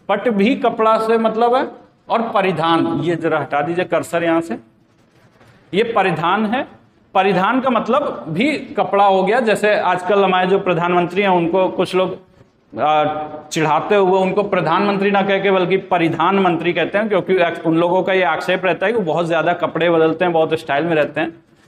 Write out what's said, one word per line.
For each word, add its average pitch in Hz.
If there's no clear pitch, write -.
पट 208
भी 214
कपड़ा 220
से 220
मतलब 226
है, 262
और 226
परिधान, 165
ये 170
जरा 156
हटा 143
दीजिए 170
कर्सर 170
यहाँ 165
से, 165
ये 208
परिधान 190
है। 254
परिधान 196
का 254
मतलब 240
भी 220
कपड़ा 202
हो 190
गया, 214
जैसे 208
आजकल 185
हमारे 185
जो 196
प्रधानमंत्री 175
हैं 202
उनको 180
कुछ 185
लोग 185
आ, 151
चिढ़ाते 156
हुए 190
उनको 190
प्रधानमंत्री 196
ना 196
कह 196
के 196
बल्कि 185
परिधान 175
मंत्री 175
कहते 170
हैं, 214
क्योंकि 185
उन 165
लोगों 175
का 190
ये 190
आक्षेप 175
रहता 190
है 220
कि 240
वो 196
बहुत 165
ज़्यादा 165
कपड़े 170
बदलते 160
हैं, 175
बहुत 160
स्टाइल 147
में 170
रहते 151
हैं। -